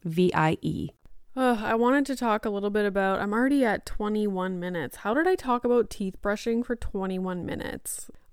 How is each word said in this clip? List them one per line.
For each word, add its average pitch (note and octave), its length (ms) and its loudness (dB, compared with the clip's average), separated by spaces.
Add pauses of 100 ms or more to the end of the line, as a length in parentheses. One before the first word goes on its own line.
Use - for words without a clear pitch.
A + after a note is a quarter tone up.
V F3 300 4
I D#3 260 4
E. - 300 -4 (440)
Ugh, B3+ 280 2
I A3+ 140 0
wanted B3+ 300 4
to C4+ 100 -4
talk A3 280 0
a A3 60 -2
little G3+ 200 -2
bit G#3 140 2
about, G3 360 2
I'm G3+ 120 -2
already C4 320 4
at G3+ 220 0
twenty-one G3+ 720 -2
minutes. F3 400 -4
How G#3 160 -2
did D#4+ 140 2
I F#4 80 2
talk B3 280 -2
about A#3+ 260 4
teeth F#3+ 300 -6
brushing A3+ 440 0
for B3 100 -4
twenty-one F#3 720 -4
minutes? - 640 -8 (220)